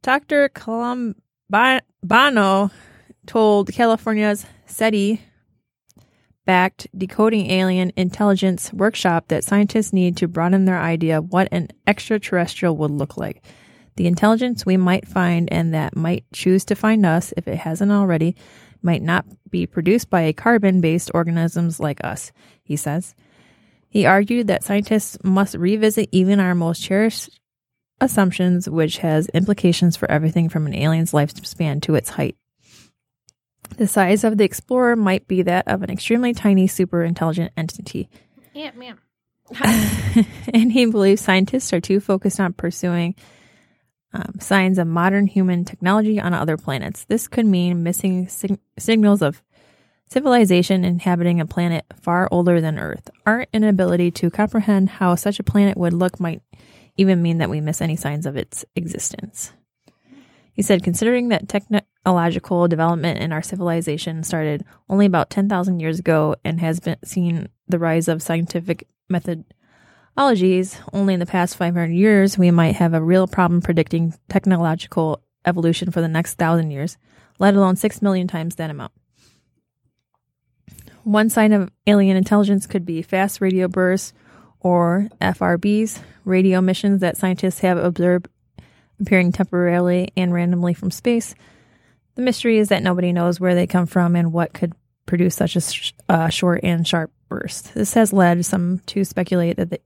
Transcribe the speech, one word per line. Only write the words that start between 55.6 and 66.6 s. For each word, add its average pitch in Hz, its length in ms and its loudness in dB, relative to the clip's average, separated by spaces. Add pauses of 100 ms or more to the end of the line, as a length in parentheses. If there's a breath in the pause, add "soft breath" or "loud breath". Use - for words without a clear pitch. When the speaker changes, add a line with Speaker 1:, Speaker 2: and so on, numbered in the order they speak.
Speaker 1:
would 175 180 0
look 180 260 -2
might 170 220 -6 (540 soft breath)
even 185 260 4
mean 165 160 0
that 110 120 0
we 151 100 -4
miss 151 220 -4
any 160 140 -2
signs 147 300 -6
of 139 100 -6
its - 280 -10 (120)
existence. - 760 -10 (1000 soft breath)
He 208 100 -6
said, 190 220 0
"Considering 240 460 -2
that - 180 -2
technological 180 1200 -2
development 165 500 -2
in 160 140 -6
our 156 100 -6
civilization 165 800 -6
started 156 420 -4 (240 soft breath)
only 202 180 4
about 175 220 2
ten 202 200 -2
thousand 180 320 -2
years 160 180 -2
ago 156 460 0
and 165 160 -4